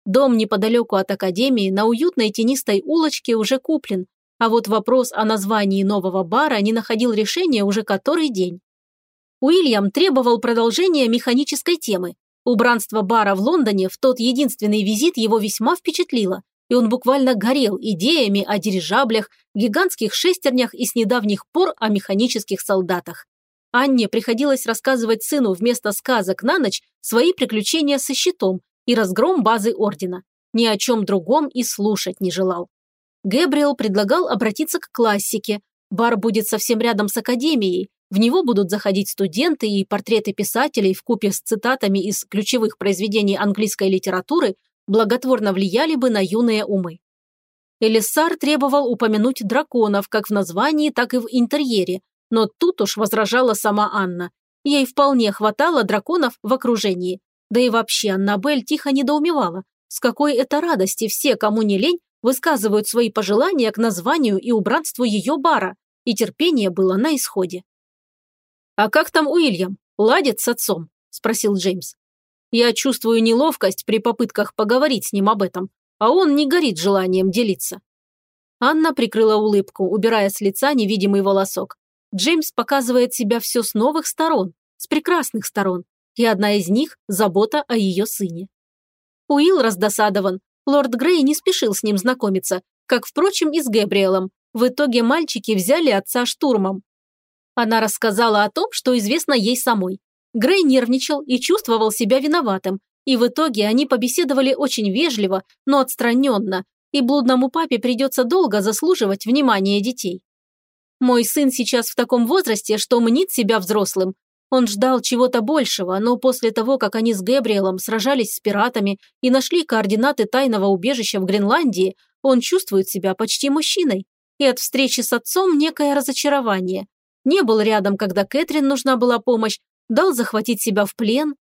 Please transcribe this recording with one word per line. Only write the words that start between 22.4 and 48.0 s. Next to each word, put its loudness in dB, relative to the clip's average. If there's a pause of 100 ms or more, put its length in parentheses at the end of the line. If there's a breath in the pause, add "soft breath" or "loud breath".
солдатах. -2 (480)
Анне 2
приходилось 0
рассказывать 0
сыну 0
вместо -2
сказок -2
на 2
ночь -2 (200)
свои 2
приключения -2
со -4
щитом -2 (240)
и 2
разгром 2
базы 2
Ордена. -4 (300)
Ни 2
о 0
чем 0
другом 0
и -4
слушать -4
не 0
желал. -2 (540)
Гэбриэл 2
предлагал 0
обратиться -2
к -12
классике. -2 (320)
Бар 0
будет -2
совсем -2
рядом 0
с -6
академией. -2 (200)
В -2
него 4
будут 0
заходить -2
студенты, -2
и 0
портреты -2
писателей -2
вкупе -2
с -8
цитатами -2
из -6
ключевых -2
произведений 0
английской -2
литературы 0 (320)
благотворно 2
влияли 0
бы 0
на 0
юные 0
умы. -4 (840)
Элиссар 0